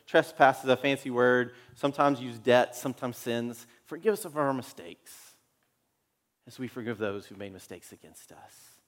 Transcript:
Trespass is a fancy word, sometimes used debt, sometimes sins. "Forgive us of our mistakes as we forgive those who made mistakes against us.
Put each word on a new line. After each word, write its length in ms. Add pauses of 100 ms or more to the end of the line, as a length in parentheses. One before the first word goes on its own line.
Trespass 580
is 60
a 80
fancy 320
word, 460 (200)
sometimes 460
used 220
debt, 320
sometimes 420
sins. 480 (200)
"Forgive 280
us 120
of 120
our 160
mistakes 840 (1080)
as 140
we 80
forgive 300
those 280
who 100
made 180
mistakes 400
against 400
us. 380 (160)